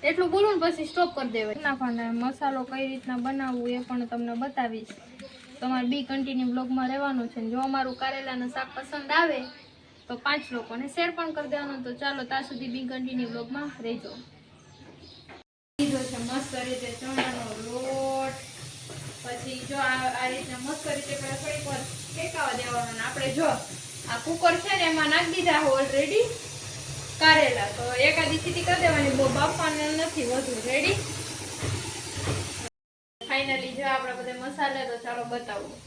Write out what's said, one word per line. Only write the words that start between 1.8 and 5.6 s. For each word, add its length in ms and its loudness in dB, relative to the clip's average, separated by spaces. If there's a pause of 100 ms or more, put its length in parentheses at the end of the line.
મસાલો 520 0
કઈ 220 -4
રીતના 300 -4
બનાવવું 540 0
એ 80 0
પણ 280 -2
તમને 280 -4
બતાવીશ. 540 -2 (720)